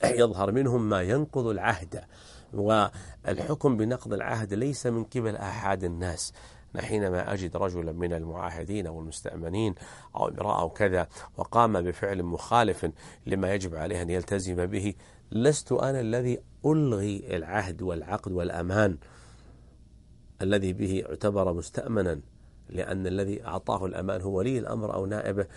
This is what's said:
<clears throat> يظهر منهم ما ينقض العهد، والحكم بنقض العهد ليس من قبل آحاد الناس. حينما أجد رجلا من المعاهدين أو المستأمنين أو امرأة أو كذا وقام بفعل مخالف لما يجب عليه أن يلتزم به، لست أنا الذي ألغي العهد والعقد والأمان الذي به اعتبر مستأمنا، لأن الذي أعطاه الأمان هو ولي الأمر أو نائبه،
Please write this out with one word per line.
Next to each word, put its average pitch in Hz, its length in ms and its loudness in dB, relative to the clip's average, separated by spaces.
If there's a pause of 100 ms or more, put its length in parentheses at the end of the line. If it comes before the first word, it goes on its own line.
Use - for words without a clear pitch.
<clears throat> 120 160 6
يظهر 98 300 4
منهم 120 360 4
ما 95 140 4
ينقض 131 440 0
العهد، 92 540 0 (540)
والحكم 107 1200 2
بنقض 113 360 0
العهد 110 420 -2
ليس 127 320 -2
من 117 180 0
قبل 110 320 -2
آحاد 98 480 -2
الناس. 87 480 -4 (440)
حينما 101 560 0
أجد 92 240 -4
رجلا 87 360 -2
من 85 200 -2
المعاهدين 82 760 -6
أو 80 140 -8
المستأمنين 85 760 -4 (420)
أو - 120 0
امرأة - 320 0
أو 82 100 0
كذا 92 380 2 (280)
وقام 110 440 4
بفعل 90 420 -2
مخالف 90 640 2 (400)
لما 95 280 2
يجب 92 200 -2
عليه 90 280 -2
أن 85 80 -2
يلتزم 90 560 0
به، 101 280 0 (380)
لست 135 400 2
أنا 135 280 2
الذي 120 380 0 (280)
ألغي 104 720 2
العهد 87 460 -2
والعقد 90 500 -4
والأمان 87 680 2 (1400)
الذي 95 300 2
به 95 360 0
اعتبر 98 440 2
مستأمنا، 87 680 -2 (480)
لأن 92 380 -2
الذي 98 400 -2
أعطاه 95 400 -2
الأمان 92 340 -2
هو 95 180 0
ولي 123 200 2
الأمر 107 360 -4
أو 95 120 -2
نائبه، 101 400 -2 (100)